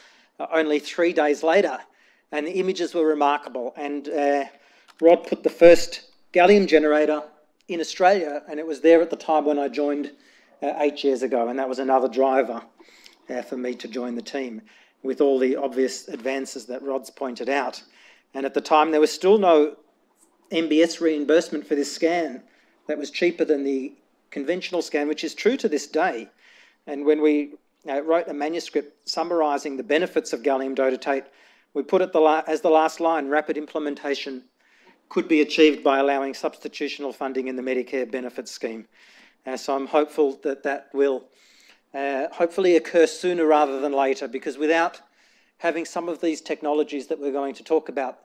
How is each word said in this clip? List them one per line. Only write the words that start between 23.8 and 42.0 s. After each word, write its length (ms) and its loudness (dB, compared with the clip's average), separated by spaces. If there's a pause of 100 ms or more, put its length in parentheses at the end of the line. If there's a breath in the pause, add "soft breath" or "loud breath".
conventional 520 -4
scan, 260 -4
which 160 -4
is 100 -8
true 220 2
to 140 -2
this 160 -2
day. 420 -2 (580 soft breath)
And 200 -6
when 160 4
we, 320 2 (340)
uh, 140 -2
wrote 260 0
a 60 -8
manuscript 760 -6
summarising 680 -2
the 40 -8
benefits 520 -2
of 80 -8
gallium 320 -2
dotatate, 500 -2 (480 soft breath)
we 100 -4
put 200 2
it 100 -4
the 80 2
la-, 260 4
as 140 -4
the 80 0
last 320 4
line, 280 0
"Rapid 280 -2
implementation 880 -8 (640 soft breath)
could 200 -4
be 120 6
achieved 420 4
by 160 2
allowing 360 0
substitutional 800 -8
funding 340 -6
in 80 -8
the 60 -8
Medicare 480 -4
benefits 400 -10
scheme." 360 -10 (600 soft breath)
Uh, 100 -8
so 180 -4
I'm 120 -4
hopeful 560 0
that 220 -6
that 280 -6
will, 320 0 (680 soft breath)
uh, 380 -4